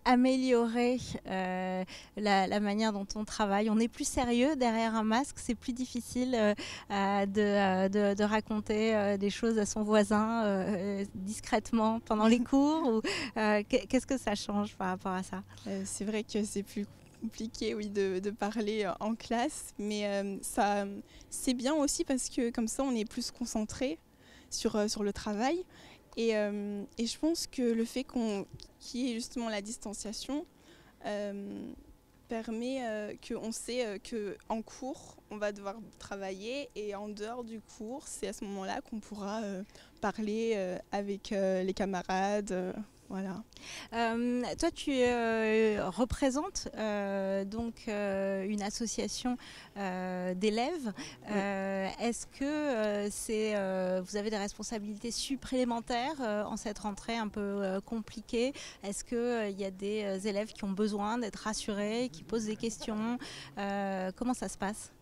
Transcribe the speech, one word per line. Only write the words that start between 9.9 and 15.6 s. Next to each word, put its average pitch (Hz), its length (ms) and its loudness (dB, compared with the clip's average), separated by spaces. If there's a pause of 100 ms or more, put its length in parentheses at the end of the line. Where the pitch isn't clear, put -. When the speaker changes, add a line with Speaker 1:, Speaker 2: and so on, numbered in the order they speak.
Speaker 1:
euh, 196 600 0 (100)
discrètement 220 840 2
pendant 220 260 4
les 233 120 10
cours 277 560 4
ou, 220 60 4 (360)
euh, 214 260 4
qu-, 208 240 0
qu'est-ce 254 200 2
que 269 100 0
ça 208 180 0
change 208 400 -2
par 190 120 -2
rapport 185 260 -2
à 185 100 -2
ça ? 190 200 -8 (240)